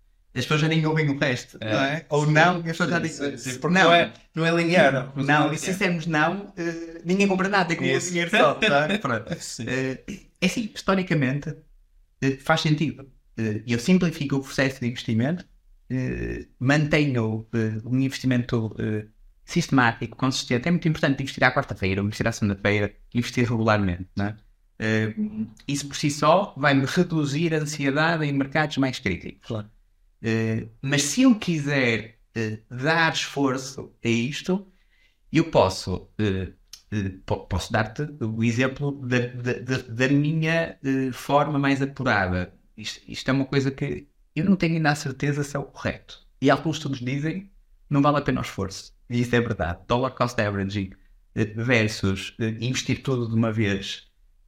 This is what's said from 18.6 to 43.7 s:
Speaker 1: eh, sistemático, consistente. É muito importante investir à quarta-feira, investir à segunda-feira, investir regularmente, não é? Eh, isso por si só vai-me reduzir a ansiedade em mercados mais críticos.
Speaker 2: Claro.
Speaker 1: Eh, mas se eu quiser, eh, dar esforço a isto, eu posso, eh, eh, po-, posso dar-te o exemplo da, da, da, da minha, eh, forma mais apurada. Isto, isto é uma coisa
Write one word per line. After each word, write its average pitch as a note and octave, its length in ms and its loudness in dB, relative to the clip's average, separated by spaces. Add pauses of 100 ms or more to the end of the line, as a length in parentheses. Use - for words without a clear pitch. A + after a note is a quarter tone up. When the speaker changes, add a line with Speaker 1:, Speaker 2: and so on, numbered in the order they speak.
Speaker 1:
eh, G#2+ 280 -4 (380)
sistemático, B2 720 0
consistente. C3 520 -2
É - 20 2
muito E3+ 160 0
importante D#3 380 0
investir - 180 -6
à B2+ 100 6
quarta-feira, G2 480 -2
investir G#2 280 0
à - 20 2
segunda-feira, G2+ 640 0 (180)
investir A#2+ 380 0
regularmente, G#2 640 2
não G2+ 120 -2
é? G#2+ 100 -6 (420)
Eh, A2 340 0 (540)
isso C#3+ 220 -4
por - 80 -10
si D3+ 120 0
só E3 480 2
vai-me C3+ 300 4
reduzir D#3+ 640 0
a D#3+ 60 2
ansiedade D3+ 640 0
em C#3+ 80 0
mercados C#3 440 -2
mais C3+ 240 0
críticos. - 480 -6
Speaker 2:
Claro. G#2+ 200 -6 (540)
Speaker 1:
Eh, A2+ 460 -2 (120)
mas C#3+ 220 0
se - 200 0
eu C4 120 8
quiser, C3+ 840 -2 (180)
eh, A2 240 -4 (100)
dar D#3 420 0
esforço - 800 -4 (140)
a A#2 40 0
isto, D3 600 -2 (600)
eu D#3+ 180 4
posso, F#2+ 580 0 (100)
eh, F#2+ 340 -2 (400)
eh, G2 200 -2 (140)
po-, - 200 -4
posso F#2+ 260 -4
dar-te A2 300 -2 (180)
o A2 240 -2
exemplo C3 480 0 (120)
da, B2 140 2 (100)
da, B2 260 -4
da, B2+ 240 -4 (100)
da B2 200 2
minha, D#3+ 760 2
eh, C3+ 280 0
forma C#3 460 2
mais C#3 240 2
apurada. G2+ 720 0 (220)
Isto, - 320 -12
isto - 200 -6
é C3 40 2
uma C#3 140 0
coisa C#3 260 0